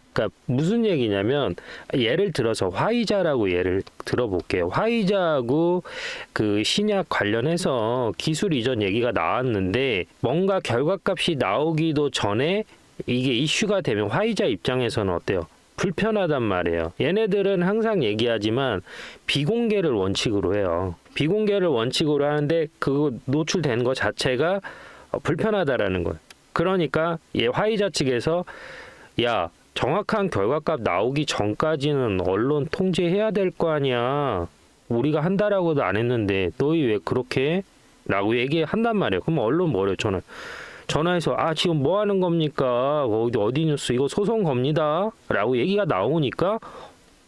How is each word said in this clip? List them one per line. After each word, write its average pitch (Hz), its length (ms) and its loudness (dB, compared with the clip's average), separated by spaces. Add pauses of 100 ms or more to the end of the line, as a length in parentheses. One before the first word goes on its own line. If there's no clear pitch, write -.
(120)
그러니까 107 220 0 (120)
무슨 180 400 2
얘기냐면 117 680 2 (400)
예를 147 380 2
들어서 110 360 0
화이자라고 165 840 2
예를 90 320 2 (240)
들어볼게요. 92 600 0
화이자하고 175 1120 0 (500)
그 107 320 0
신약 202 440 0
관련해서 120 1080 0
기술 160 360 0
이전 117 280 0
얘기가 113 300 2
나왔는데 101 920 0 (160)
뭔가 185 400 0
결과값이 165 760 0
나오기도 147 760 2
전에 143 540 0 (420)
이게 127 260 0
이슈가 185 500 0
되면 104 260 0
화이자 196 380 0
입장에서는 117 680 0
어때요? 85 340 -2 (300)
불편하단 185 640 0
말이에요. 85 560 0
얘네들은 196 640 0
항상 214 400 0
얘기하지만 110 800 0 (460)
비공개를 202 640 0
원칙으로 98 680 0
해요. 90 380 0 (220)
비공개를 202 500 0
원칙으로 143 600 2
하는데 147 400 2 (120)
그거 143 320 0 (140)
노출되는 139 600 0
것 127 100 2
자체가, 139 640 0 (520)
어, - 60 0
불편하다라는 135 840 0
거예요. 87 140 -4 (340)
그러니까 165 640 0 (180)
얘 110 100 2
화이자 202 440 0
측에서 147 540 0 (800)
"야, 104 280 0 (240)
정확한 196 560 -2
결과값 135 520 -2
나오기 113 440 0
전까지는 131 1000 0
언론 135 440 0
통제해야 190 600 0
될 190 200 -2
거 170 200 -2
아니야. 131 760 -2 (420)
우리가 143 320 0
한다라고도 185 640 0
안 95 140 0
했는데 101 600 0
너희 151 260 2
왜 107 180 2
그렇게 123 380 -2
해?" 165 220 0 (440)
라고 101 300 0
얘기한단 165 600 0
말이에요. 104 260 0
그럼 160 160 -2
언론 151 320 0
뭐래요? 98 260 0
전화, 95 240 -2 (640)
전화해서 160 480 0
"아, 156 200 0
지금 160 280 0
뭐 175 180 2
하는 202 200 0
겁니까? 147 840 0
어디, 113 320 0
어디 135 260 2
뉴스? 143 300 0
이거 139 120 2
소송 208 360 0
겁니다." 156 680 0 (200)
라고 110 260 2
얘기가 190 300 2
나오니까 147 720 0 (680)